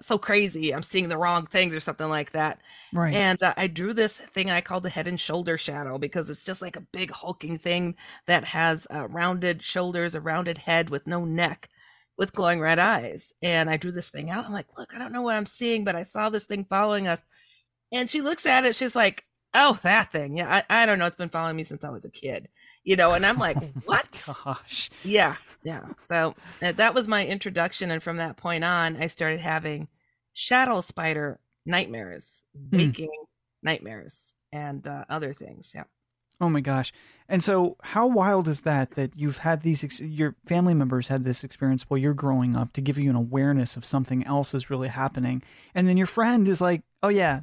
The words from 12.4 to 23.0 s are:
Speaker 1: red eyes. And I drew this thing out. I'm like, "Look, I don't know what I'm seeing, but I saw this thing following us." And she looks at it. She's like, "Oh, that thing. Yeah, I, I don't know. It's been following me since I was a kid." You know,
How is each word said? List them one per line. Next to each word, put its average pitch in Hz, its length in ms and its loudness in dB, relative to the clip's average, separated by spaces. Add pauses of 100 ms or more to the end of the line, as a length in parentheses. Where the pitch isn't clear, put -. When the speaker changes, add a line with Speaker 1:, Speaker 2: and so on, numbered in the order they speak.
Speaker 1:
red 160 180 4
eyes. 156 640 0
And 165 300 2
I 160 80 2
drew 180 140 -6
this 175 180 -10
thing 151 200 -10
out. 202 140 -6
I'm 208 80 -10
like, 196 140 -8 (100)
"Look, - 180 -16
I 233 40 -12
don't 240 140 -10
know 247 100 -4
what 233 140 0
I'm 208 100 -4
seeing, 233 380 -2
but 185 120 -2
I 170 60 -4
saw 214 260 -4
this 214 160 -2
thing 196 200 -6
following 202 440 0
us." 165 120 0 (720)
And 247 180 -2
she 302 120 -2
looks 320 240 -2
at 262 200 6
it. 226 100 2
She's 254 200 -2
like, 202 280 2 (300)
"Oh, 262 280 6
that 196 300 4
thing. 147 240 -4
Yeah, 175 340 2
I, 226 120 6
I 226 40 6
don't 202 120 4
know. 175 80 2
It's 175 100 -4
been 175 140 -6
following 165 260 -2
me 160 80 -6
since 147 200 -12
I 147 60 -8
was 120 140 -12
a - 60 -14
kid." - 380 -10 (360)
You 190 120 4
know, 175 180 8